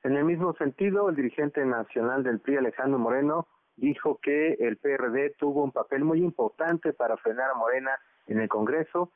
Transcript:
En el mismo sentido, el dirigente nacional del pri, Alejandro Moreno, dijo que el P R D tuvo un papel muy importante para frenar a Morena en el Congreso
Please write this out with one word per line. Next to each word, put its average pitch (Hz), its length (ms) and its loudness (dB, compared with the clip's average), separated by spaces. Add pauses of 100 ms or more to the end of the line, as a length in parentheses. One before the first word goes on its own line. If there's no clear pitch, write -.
En 135 140 2
el 147 80 2
mismo 170 300 0
sentido, 190 520 0
el 170 80 0
dirigente 143 500 0
nacional 123 580 0
del 117 180 0
pri, 139 160 0
Alejandro 131 420 0
Moreno, 143 480 0 (300)
dijo 143 440 0
que 151 380 0
el 117 160 0
P 139 200 -2
R 123 160 -2
D 143 280 -2
tuvo 143 240 0
un 135 80 -2
papel 135 320 -2
muy 160 160 2
importante 165 720 0
para 113 240 0
frenar 123 360 -2
a - 20 -2
Morena 127 380 0 (360)
en 110 140 0
el 107 80 -2
Congreso 160 680 -2